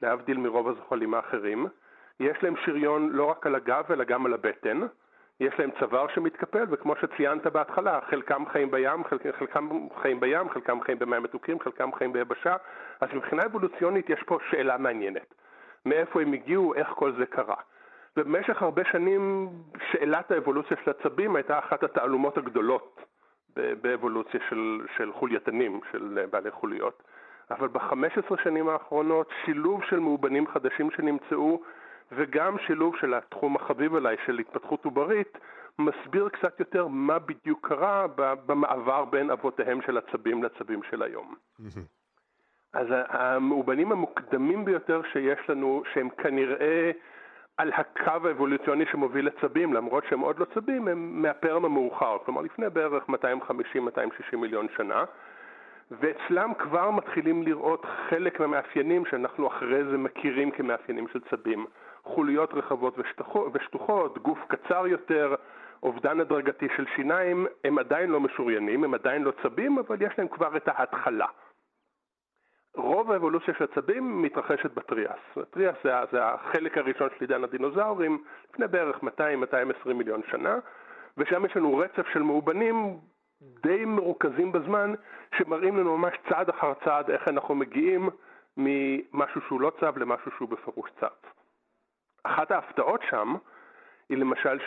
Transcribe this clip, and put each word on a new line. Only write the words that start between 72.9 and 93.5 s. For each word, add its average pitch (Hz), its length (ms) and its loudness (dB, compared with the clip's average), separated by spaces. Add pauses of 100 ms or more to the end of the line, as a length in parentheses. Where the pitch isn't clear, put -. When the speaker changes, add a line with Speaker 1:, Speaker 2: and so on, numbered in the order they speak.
Speaker 1:
האבולוציה 170 480 2
של 160 60 2
הצבים 208 580 0
מתרחשת 143 520 0
בטריאס. - 600 -4
הטריאס 180 480 0
זה 127 140 2
ה-, 123 140 0
זה 123 120 2
החלק 156 540 0
הראשון 135 320 0
של - 100 -10
עידן 127 240 0
הדינוזאורים, 156 800 0 (280)
לפני 226 140 0
בערך 170 360 0
מאתיים, 143 380 0
מאתיים 127 300 2
עשרים 127 280 -2
מיליון 110 220 -2 (100)
שנה, 170 280 2 (580)
ושם 180 280 2
יש 185 120 -2
לנו 151 200 4
רצף 180 360 2
של 151 100 2
מאובנים 180 760 2 (440)
די 175 420 2
מרוכזים 175 680 2
בזמן, 202 420 2 (440)
שמראים 180 380 2
לנו 170 220 4
ממש 175 160 2 (140)
צעד 175 200 2
אחר 151 240 0 (120)
צעד 147 260 2
איך 147 180 0
אנחנו 143 260 0
מגיעים 180 540 2 (480)
ממשהו 139 920 0
שהוא 131 120 -2
לא 151 200 4
צב 143 180 2
למשהו 120 380 -2
שהוא 120 120 -6
בפירוש 113 420 -8 (100)
צב. - 300 -6 (920)
אחת 160 280 0
ההפתעות 175 500 0 (100)
שם 117 240 0 (720)